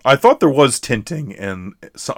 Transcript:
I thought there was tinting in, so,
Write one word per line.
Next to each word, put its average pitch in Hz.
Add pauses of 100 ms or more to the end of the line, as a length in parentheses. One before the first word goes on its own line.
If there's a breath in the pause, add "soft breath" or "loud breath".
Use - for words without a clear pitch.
I 135
thought 269
there 160
was 139
tinting 127
in, 95 (240)
so, -